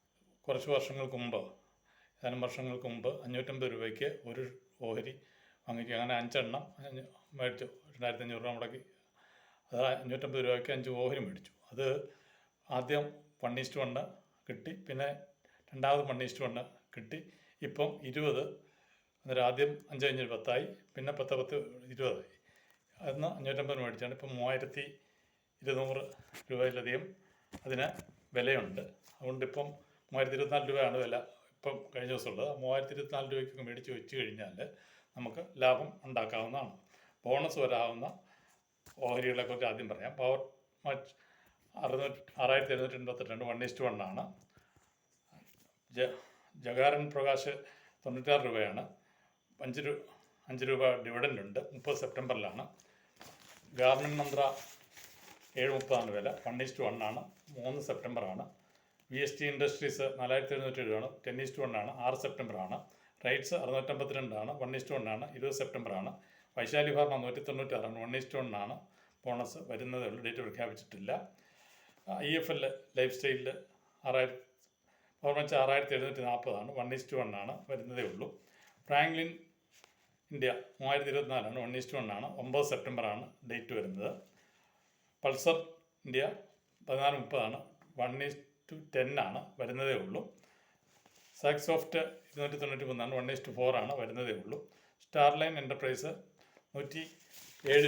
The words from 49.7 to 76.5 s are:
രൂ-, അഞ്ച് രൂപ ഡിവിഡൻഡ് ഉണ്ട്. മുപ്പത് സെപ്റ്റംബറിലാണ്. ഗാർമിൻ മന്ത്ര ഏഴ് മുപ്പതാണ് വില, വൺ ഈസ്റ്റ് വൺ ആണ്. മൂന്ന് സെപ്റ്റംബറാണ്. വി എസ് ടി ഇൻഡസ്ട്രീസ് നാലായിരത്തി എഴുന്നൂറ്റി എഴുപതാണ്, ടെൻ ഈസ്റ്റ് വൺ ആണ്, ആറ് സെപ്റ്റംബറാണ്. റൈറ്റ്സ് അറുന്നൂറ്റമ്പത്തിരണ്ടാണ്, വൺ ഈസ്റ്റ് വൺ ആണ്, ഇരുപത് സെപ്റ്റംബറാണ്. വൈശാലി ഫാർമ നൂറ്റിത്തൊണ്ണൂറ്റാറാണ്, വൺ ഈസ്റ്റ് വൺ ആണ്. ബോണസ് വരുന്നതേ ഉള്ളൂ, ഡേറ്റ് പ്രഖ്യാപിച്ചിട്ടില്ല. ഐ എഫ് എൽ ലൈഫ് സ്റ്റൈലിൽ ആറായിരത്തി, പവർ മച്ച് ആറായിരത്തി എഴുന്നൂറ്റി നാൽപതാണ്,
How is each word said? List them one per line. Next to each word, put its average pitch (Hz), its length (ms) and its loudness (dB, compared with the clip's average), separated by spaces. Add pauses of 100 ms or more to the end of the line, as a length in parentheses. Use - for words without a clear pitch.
രൂ-, 104 120 -2 (520)
അഞ്ച് 131 200 -2
രൂപ 131 220 6 (140)
ഡിവിഡൻഡ് 120 380 0
ഉണ്ട്. 104 140 -6 (140)
മുപ്പത് 139 300 -2
സെപ്റ്റംബറിലാണ്. 113 640 -4 (1160)
ഗാർമിൻ 139 400 8
മന്ത്ര 139 220 4 (1200)
ഏഴ് 135 140 4
മുപ്പതാണ് 117 400 2
വില, 101 120 0 (160)
വൺ 123 220 -2
ഈസ്റ്റ് 131 200 -2
വൺ 113 100 0 (120)
ആണ്. 147 140 -4 (340)
മൂന്ന് 135 320 -4
സെപ്റ്റംബറാണ്. 101 560 -4 (640)
വി 131 140 -2
എസ് 143 140 -2
ടി 151 100 0
ഇൻഡസ്ട്രീസ് 139 560 2 (140)
നാലായിരത്തി 131 360 2
എഴുന്നൂറ്റി 131 280 -2
എഴുപതാണ്, 110 240 0 (180)
ടെൻ 123 180 -4
ഈസ്റ്റ് 135 200 -4
വൺ 120 180 -2
ആണ്, 104 100 -4 (140)
ആറ് 131 180 4
സെപ്റ്റംബറാണ്. 107 540 -4 (480)
റൈറ്റ്സ് 139 340 2
അറുന്നൂറ്റമ്പത്തിരണ്ടാണ്, 131 920 -2 (100)
വൺ 127 160 -4
ഈസ്റ്റ് 135 180 -4
വൺ 110 180 -2
ആണ്, 123 120 -4 (100)
ഇരുപത് 135 240 -2
സെപ്റ്റംബറാണ്. 107 520 -4 (460)
വൈശാലി 147 380 4
ഫാർമ 143 280 6
നൂറ്റിത്തൊണ്ണൂറ്റാറാണ്, 123 800 -4
വൺ 120 160 -6
ഈസ്റ്റ് 131 200 -6
വൺ 123 100 -2 (120)
ആണ്. 113 140 -4 (500)
ബോണസ് 120 340 -4 (100)
വരുന്നതേ 123 400 -4
ഉള്ളൂ, 110 160 -6
ഡേറ്റ് 117 200 -2
പ്രഖ്യാപിച്ചിട്ടില്ല. 107 640 -6 (960)
ഐ 117 320 0
എഫ് 160 140 -2
എൽ 139 60 0 (380)
ലൈഫ് 127 200 4
സ്റ്റൈലിൽ 131 300 0 (600)
ആറായിരത്തി, 131 360 2 (800)
പവർ 143 180 4
മച്ച് 147 220 2
ആറായിരത്തി 139 360 4
എഴുന്നൂറ്റി 135 300 -2
നാൽപതാണ്, 120 520 -2